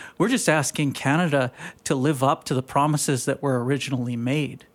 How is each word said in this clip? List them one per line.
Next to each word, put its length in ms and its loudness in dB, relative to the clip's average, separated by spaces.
We're 120 2
just 200 2
asking 440 0
Canada 580 2
to 120 -2
live 280 0
up 220 2
to 100 -2
the 80 0
promises 600 0
that 180 -4
were 200 0
originally 520 -2
made. 600 -4